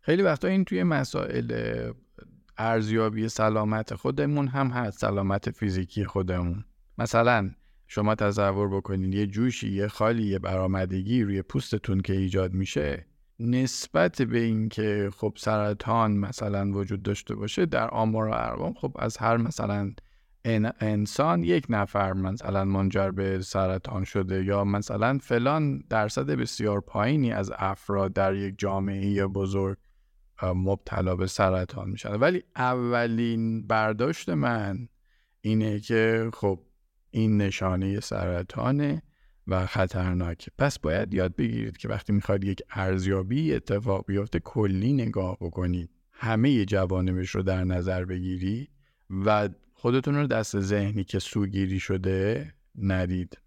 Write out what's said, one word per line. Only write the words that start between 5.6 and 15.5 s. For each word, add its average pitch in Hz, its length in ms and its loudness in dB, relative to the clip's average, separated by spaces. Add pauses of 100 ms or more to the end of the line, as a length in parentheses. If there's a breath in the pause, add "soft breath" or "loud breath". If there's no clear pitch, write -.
خودمون. 90 600 -2 (340)
مثلاً 117 520 4 (360)
شما 107 280 2
تصور 101 540 2
بکنید 95 460 -2
یه 104 120 2
جوشی، 110 440 -2
یه 98 180 0
خالی، 110 380 0
یه 98 120 0
برآمدگی 92 840 0
روی 101 200 0
پوستتون - 580 -2
که 98 120 -2
ایجاد 95 400 0
می‌شه، 73 540 -2 (340)
نسبت 131 800 0
به 117 160 2
این 110 300 2
که 104 480 0
خب 107 200 -2
سرطان 107 800 2